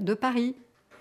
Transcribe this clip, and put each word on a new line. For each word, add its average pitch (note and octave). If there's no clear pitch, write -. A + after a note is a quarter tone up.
de G3
Paris. B3